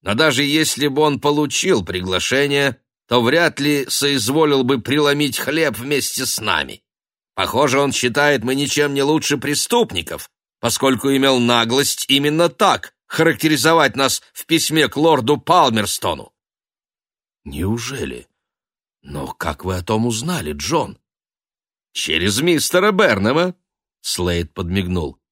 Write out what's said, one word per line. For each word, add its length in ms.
«Но 120
даже 300
если 440
бы 120
он 200
получил 600
приглашение, 1000
то 140
вряд 380
ли 280
соизволил 760
бы 160
преломить 600
хлеб 400
вместе 480
с 120
нами. 440
Похоже, 460
он 120
считает, 520
мы 100
ничем 380
не 100
лучше 360
преступников, 920
поскольку 480
имел 320
наглость 680
именно 420
так 440
характеризовать 880
нас 260
в 100
письме 440
к 100
лорду 400
Палмерстону». 960
«Неужели? 840
Но 280
как 360
вы 120
о 60
том 220
узнали, 480
Джон?» 460
«Через 500
мистера 500
Бернема», — 640
Слейд 500
подмигнул. 800